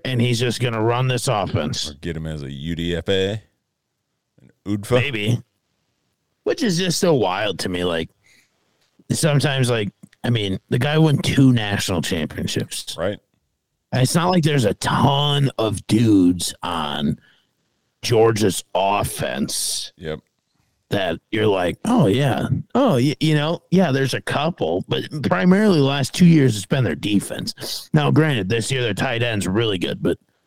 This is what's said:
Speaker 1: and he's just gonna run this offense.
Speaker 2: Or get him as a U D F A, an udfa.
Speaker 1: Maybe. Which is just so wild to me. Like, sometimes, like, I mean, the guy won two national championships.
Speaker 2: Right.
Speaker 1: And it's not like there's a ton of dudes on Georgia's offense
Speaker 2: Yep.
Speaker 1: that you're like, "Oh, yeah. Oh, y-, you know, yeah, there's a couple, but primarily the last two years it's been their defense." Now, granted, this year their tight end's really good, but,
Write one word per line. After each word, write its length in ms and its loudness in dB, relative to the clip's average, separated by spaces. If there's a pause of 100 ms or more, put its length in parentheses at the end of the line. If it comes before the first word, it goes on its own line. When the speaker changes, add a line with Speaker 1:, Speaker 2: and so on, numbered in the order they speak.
Speaker 1:
and 160 0
he's 180 2
just 220 -2
gonna 200 -2
run 260 2
this 200 -2
offense. 640 -2
Speaker 2:
Or 60 -12
get 200 -8
him 100 -8
as 180 -8
a 80 -10
U 240 -6
D 200 -2
F 140 -6
A, 320 0 (1000)
an 100 -20 (140)
udfa. 300 -4
Speaker 1:
Maybe. 460 -2 (1040)
Which 200 -2
is 140 2
just 220 -2
so 160 4
wild 440 0
to 100 -6
me. 140 -4
Like, 260 -2 (1000)
sometimes, 580 0
like, 220 -2 (320)
I 60 -2
mean, 300 -2 (100)
the 100 0
guy 180 0
won 200 4
two 360 4
national 480 -2
championships. 960 -6
Speaker 2:
Right. 220 -4 (720)
Speaker 1:
And 100 0
it's 140 2
not 140 2
like 140 4
there's 220 2
a 100 2
ton 840 0
of 300 -4
dudes 640 2 (100)
on 560 -4 (840)
Georgia's 600 2 (120)
offense 1200 -4
Speaker 2:
Yep. 220 -8 (720)
Speaker 1:
that 300 -4 (120)
you're 160 0
like, 380 0
"Oh, 220 2
yeah. 400 0 (280)
Oh, 200 2
y-, 240 0
you 160 2
know, 360 -2
yeah, 200 4
there's 220 0
a 80 -6
couple, 640 -2
but 160 -4 (200)
primarily 560 4
the 60 4
last 280 -2
two 140 6
years 300 6
it's 100 -8
been 160 0
their 120 0
defense." 1000 -4
Now, 180 4
granted, 380 2
this 220 -2
year 120 -2
their 100 0
tight 300 -2
end's 240 -2
really 320 0
good, 240 -6
but, 160 -2 (280)